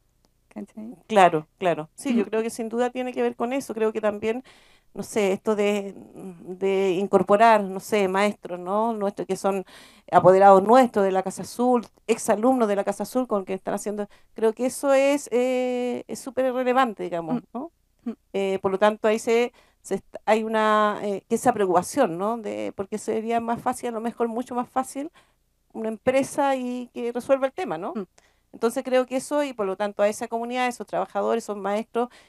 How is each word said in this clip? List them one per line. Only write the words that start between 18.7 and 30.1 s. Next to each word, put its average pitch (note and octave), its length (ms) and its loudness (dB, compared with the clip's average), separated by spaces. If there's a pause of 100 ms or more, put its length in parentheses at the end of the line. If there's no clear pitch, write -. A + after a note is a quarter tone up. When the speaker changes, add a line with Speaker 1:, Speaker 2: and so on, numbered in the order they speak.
Speaker 2:
lo F#3+ 80 -2
tanto, G#3+ 300 2
ahí A3 100 2
se, A#3 320 2 (300)
se - 140 -4
est-, - 200 -12 (100)
hay A3 200 2
una, G#3+ 580 2
eh, G3 240 -4
que A#3 80 0
esa A#3+ 160 2
preocupación, F#3 680 2
¿no? G#3+ 200 -2
De, G#3 400 -6
porque G3+ 200 -8
sería A3+ 440 -2
más A#3 200 -4
fácil, B3 280 -4
a - 20 -6
lo A3+ 80 -8
mejor A#3 300 -4
mucho B3 260 -8
más A#3+ 140 -6
fácil, C4+ 420 -6 (640)
una A3 160 -6
empresa C4+ 640 0
y B3 380 -6
que A#3+ 180 -6
resuelva C4 360 0
el C4 40 -6
tema, A3+ 260 -6
¿no? G3+ 160 -8
Speaker 1:
Mm. G#3+ 100 -8 (500)
Speaker 2:
Entonces A#3 320 -4
creo B3+ 200 2
que B3 120 -6
eso, D4 260 -2
y C#4 80 -4
por G#3+ 140 -4
lo F#3+ 100 -2
tanto G#3 260 -4
a G#3 60 4
esa G#3+ 220 -4